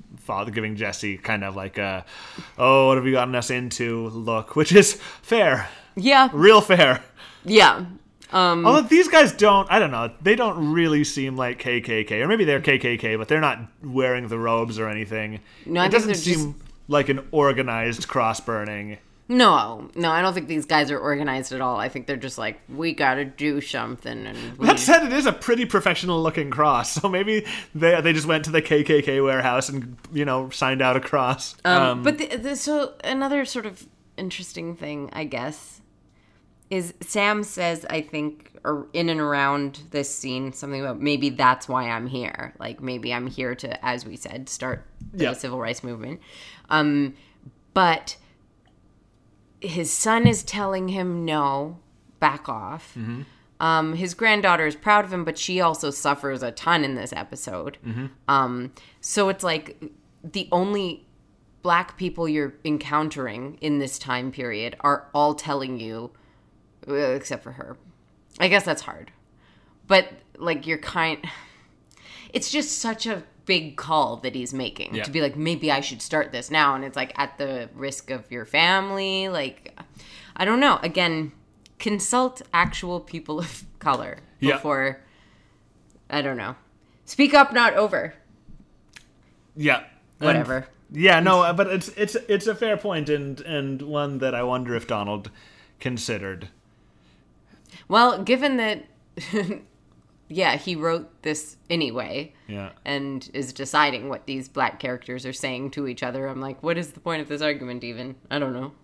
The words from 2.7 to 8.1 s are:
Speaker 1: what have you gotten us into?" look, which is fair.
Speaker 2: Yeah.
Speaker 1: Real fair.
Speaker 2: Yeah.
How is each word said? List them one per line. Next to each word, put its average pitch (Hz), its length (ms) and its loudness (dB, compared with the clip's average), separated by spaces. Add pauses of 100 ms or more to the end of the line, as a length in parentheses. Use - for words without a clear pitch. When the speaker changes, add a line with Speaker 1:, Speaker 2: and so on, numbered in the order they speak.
Speaker 1:
what 131 100 6
have 127 80 0
you 131 60 2
gotten 127 240 2
us 120 160 -2
into?" 117 580 -4
look, 110 460 -4
which 151 160 2
is 190 220 10 (280)
fair. 160 460 4 (300)
Speaker 2:
Yeah. 262 360 8
Speaker 1:
Real 202 280 12
fair. 165 420 6 (400)
Speaker 2:
Yeah. 180 420 8 (460)